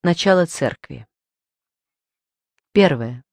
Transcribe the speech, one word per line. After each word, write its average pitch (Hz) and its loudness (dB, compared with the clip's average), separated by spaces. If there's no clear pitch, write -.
Начало 180 2
церкви. - -8
Первое. 127 0